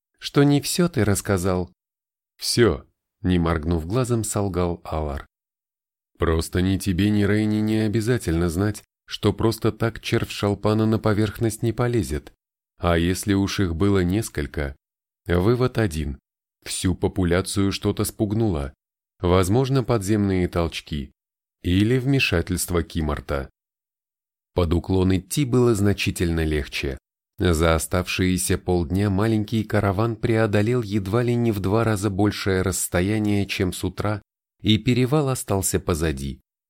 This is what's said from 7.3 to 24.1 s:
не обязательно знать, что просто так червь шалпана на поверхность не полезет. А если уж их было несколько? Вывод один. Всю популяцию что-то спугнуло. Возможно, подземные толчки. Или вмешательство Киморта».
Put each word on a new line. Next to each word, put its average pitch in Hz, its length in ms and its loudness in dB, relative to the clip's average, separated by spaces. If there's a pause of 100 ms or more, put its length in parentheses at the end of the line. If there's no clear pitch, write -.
не 107 180 0
обязательно 107 720 0
знать, 98 340 -2 (240)
что - 260 0
просто 110 400 0
так 113 280 -4
червь - 300 -2
шалпана 107 560 0
на 110 120 2
поверхность 107 640 -2
не 117 100 0
полезет. 110 600 -2 (460)
А 85 200 2
если 90 360 0
уж 98 260 0
их 87 160 0
было 98 240 2
несколько? 82 760 -4 (500)
Вывод 117 520 2
один. 78 400 -2 (460)
Всю - 300 -2
популяцию 95 800 0
что-то 101 320 -2
спугнуло. 101 720 -2 (460)
Возможно, 107 640 2
подземные 101 640 0
толчки. 80 640 -6 (500)
Или 104 360 2
вмешательство 95 840 0
Киморта». 71 680 -6 (1040)